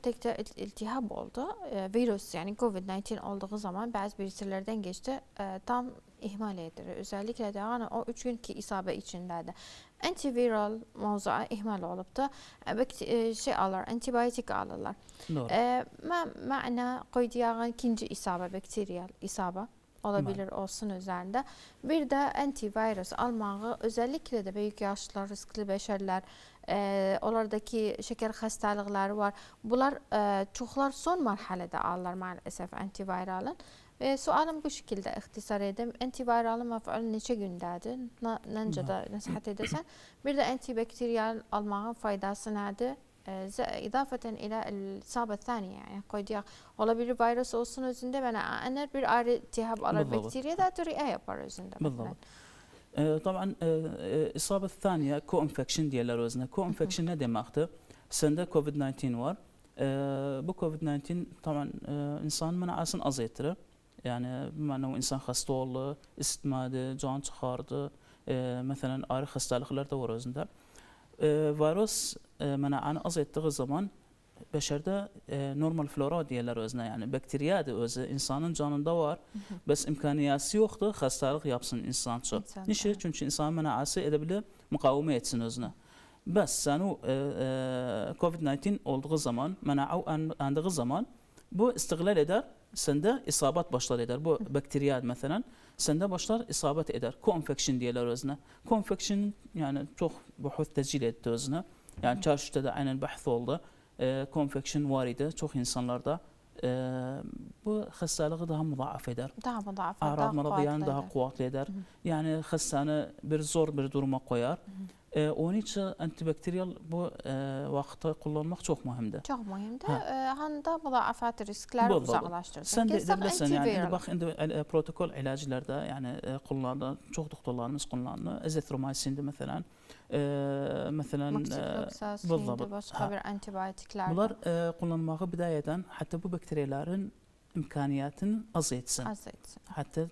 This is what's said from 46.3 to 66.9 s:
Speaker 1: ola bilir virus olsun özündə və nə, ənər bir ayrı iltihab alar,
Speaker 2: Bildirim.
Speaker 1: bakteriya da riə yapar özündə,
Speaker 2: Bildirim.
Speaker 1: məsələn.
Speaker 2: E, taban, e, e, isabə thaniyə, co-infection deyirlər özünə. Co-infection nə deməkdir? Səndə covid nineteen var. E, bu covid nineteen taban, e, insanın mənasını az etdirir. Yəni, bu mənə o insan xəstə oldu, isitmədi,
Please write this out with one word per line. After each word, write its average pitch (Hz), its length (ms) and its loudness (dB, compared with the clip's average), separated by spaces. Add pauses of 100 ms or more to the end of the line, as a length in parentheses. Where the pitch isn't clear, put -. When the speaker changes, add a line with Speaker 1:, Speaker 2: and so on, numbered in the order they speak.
Speaker 1:
ola 220 200 6
bilir 240 180 2
virus 240 400 4
olsun 247 320 -2
özündə 254 320 -4
və 247 160 0
nə, 208 60 0 (260)
ənər 277 240 -2
bir 277 160 0
ayrı 240 300 4
iltihab 226 420 -2
alar, 160 240 4
Speaker 2:
Bildirim. 117 200 2
Speaker 1:
bakteriya 269 340 -4
da 370 100 4 (160)
riə 302 280 -2
yapar - 340 -4
özündə, 190 340 -12
Speaker 2:
Bildirim. 131 320 0
Speaker 1:
məsələn. - 300 -16 (500)
Speaker 2:
E, 156 320 4
taban, 190 380 0
e, 165 60 2
e, 160 500 0 (180)
isabə 190 340 0
thaniyə, 151 560 2
co-infection 147 640 2
deyirlər 120 360 2
özünə. 123 260 -2
Co-infection 175 560 0
nə 175 100 0
deməkdir? 127 520 0 (400)
Səndə 156 420 4
covid 147 240 4
nineteen 135 420 0
var. 147 220 -2 (380)
E, 139 100 2 (560)
bu 185 160 -2
covid 156 240 0
nineteen 156 400 -2 (180)
taban, 147 300 -2 (160)
e, 143 80 -2 (300)
insanın 165 400 0
mənasını - 420 0
az 135 120 0
etdirir. 139 360 -2 (480)
Yəni, 123 300 -2 (180)
bu 151 160 -2
mənə 135 240 0
o 131 80 -2
insan 135 240 0
xəstə 131 320 0
oldu, 131 300 -2 (340)
isitmədi, 131 800 0